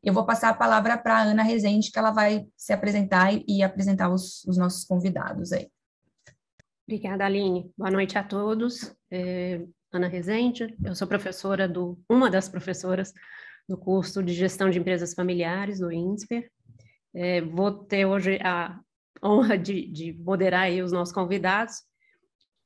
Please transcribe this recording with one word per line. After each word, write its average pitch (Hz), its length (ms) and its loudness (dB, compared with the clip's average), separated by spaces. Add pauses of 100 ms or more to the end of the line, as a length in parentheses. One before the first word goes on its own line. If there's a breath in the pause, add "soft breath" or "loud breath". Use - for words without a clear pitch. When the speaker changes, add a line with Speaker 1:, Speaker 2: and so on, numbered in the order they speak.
Speaker 1:
Eu 202 80 4
vou 202 140 4
passar 226 240 2
a 220 60 2
palavra 226 420 2
pra 226 240 2
Ana 214 220 4
Rezende, 214 480 2
que - 80 -2
ela 220 100 4
vai 214 380 2 (100)
se - 160 -2
apresentar 196 580 2
e, 208 160 -2
e 196 140 2
apresentar 190 480 2
os, 185 360 -4
os 185 120 0
nossos 180 260 0
convidados 180 680 -2
aí. - 160 -4 (1200)
Speaker 2:
Obrigada, 196 380 -4
Aline. 196 520 0
Boa 190 140 -2
noite 196 260 0
a 196 60 0
todos. 214 680 -4 (200)
É, 180 500 -4 (320)
Ana 180 140 0
Rezende, 220 760 -2
eu 185 120 -4
sou 190 120 -4
professora 196 600 -2
do, 175 320 -4 (100)
uma 254 180 6
das 190 220 2
professoras 185 640 -4 (560 loud breath)
do 185 80 -6
curso 185 460 -2
de 175 100 0
Gestão 185 340 0
de 180 120 2
Empresas 175 340 -2
Familiares, 180 680 -2
do 175 120 -4
insper. 208 580 -4 (640 soft breath)
É, 180 280 0
vou 170 300 0
ter 202 340 0
hoje 190 380 2
a 180 360 -2 (440)
honra 214 320 6
de, 185 360 -4
de 160 220 -10
moderar 180 500 2
aí 185 180 0
os 180 100 -2
nossos 175 220 -2
convidados. 190 640 -2 (920)